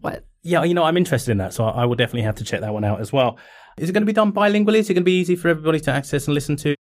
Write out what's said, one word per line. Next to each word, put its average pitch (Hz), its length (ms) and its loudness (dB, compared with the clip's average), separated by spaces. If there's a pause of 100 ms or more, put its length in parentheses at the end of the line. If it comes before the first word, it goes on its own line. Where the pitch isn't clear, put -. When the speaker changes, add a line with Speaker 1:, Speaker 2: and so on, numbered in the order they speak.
Speaker 1:
what. - 240 -8 (180)
Speaker 2:
Yeah, 165 220 0
you 175 80 2
know, 175 100 2
I'm 160 140 2
interested 143 340 0
in 104 60 2
that, 95 160 -4
so 113 100 -2
I, 110 200 0
I - 20 2
will 120 100 0
definitely 120 280 -2
have 107 120 -2
to - 80 -10
check - 160 -4
that 107 140 -6
one 107 100 -4
out 104 160 0
as 107 140 -8
well. 123 240 2 (400)
Is 165 120 -4
it 185 40 -4
gonna 214 120 2
be 214 80 0
done 214 200 2
bilingually? 208 420 2
Is 214 140 2
it 196 40 0
gonna 180 100 2
be 185 160 4
easy 175 160 0
for 175 140 -4
everybody 156 320 0
to 143 100 -2
access 139 360 -2
and 147 60 0
listen 147 240 0
to? 147 180 -2 (140)